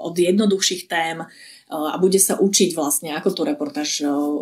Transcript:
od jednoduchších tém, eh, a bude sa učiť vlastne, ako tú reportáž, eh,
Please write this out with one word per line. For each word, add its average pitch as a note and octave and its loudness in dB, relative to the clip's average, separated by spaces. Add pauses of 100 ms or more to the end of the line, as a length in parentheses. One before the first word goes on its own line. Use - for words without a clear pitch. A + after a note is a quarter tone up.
od E3+ -8
jednoduchších F#3+ 2
tém, E3 -4
eh, - -12 (400)
a D#3 -4
bude F#3 6
sa F#3+ 2
učiť G3 4
vlastne, D3+ -4
ako D#3+ -4
tú E3 -2
reportáž, D3 -4
eh, D3 -2 (340)